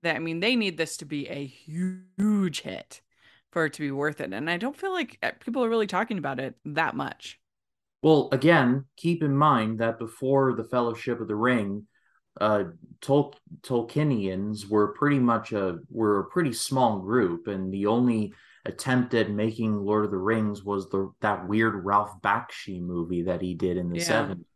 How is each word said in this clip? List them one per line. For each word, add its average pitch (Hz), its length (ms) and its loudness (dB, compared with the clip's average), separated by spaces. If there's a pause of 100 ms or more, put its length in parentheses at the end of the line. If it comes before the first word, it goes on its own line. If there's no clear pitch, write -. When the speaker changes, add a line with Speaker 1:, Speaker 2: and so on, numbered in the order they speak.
Speaker 1:
that, 165 140 0
I 160 40 -4
mean, 165 200 -4
they 233 160 2
need 196 220 0
this 160 200 -2
to 160 80 -12
be 143 220 -6
a 143 180 -8
huge 185 1160 -2
hit - 400 -12 (500)
for 165 140 0
it 147 80 -2
to - 80 -10
be 143 100 -4
worth 147 300 -2
it. 160 120 -6
And 139 160 -4
I 175 80 0
don't 247 180 -4
feel 381 160 -6
like, 349 300 -6
uh, - 180 0
people 247 240 -2
are 226 60 0
really 220 180 2
talking 202 300 -2
about 139 220 -4
it 135 160 -6 (100)
that 151 300 -2
much. - 440 -8 (640)
Speaker 2:
Well, 151 300 6
again, 135 540 4 (120)
keep 170 240 0
in 139 140 2
mind 117 440 4
that 113 200 0
before 131 540 2
the 110 100 -4
Fellowship 117 580 -2
of 104 60 -6
the 104 80 -2
Ring, 107 500 0 (560)
uh, 107 220 2 (380)
Tol-, 139 340 2 (260)
Tolkienians 107 1040 -2
were 104 260 4
pretty 143 260 2
much 117 320 2
a, 95 280 -2 (100)
were 104 300 2
a 92 60 -2
pretty 156 280 0
small 120 460 0
group, 95 480 0
and 95 240 -4
the 98 140 -2
only 113 480 2 (320)
attempt 127 480 0
at 107 160 4
making 107 560 -2
Lord 104 200 2
of 95 60 -2
the 98 60 -2
Rings 104 460 0
was 98 260 -4
the, 98 320 -2
that 95 260 -2
weird 104 380 0
Ralph 101 360 0
Bakshi 101 600 -4
movie 87 420 -4
that 90 180 -2
he 90 120 -4
did 90 240 -2
in 90 120 -2
the 85 100 -2
Speaker 1:
Yeah. 85 60 -2
Speaker 2:
seventies. 98 400 0 (100)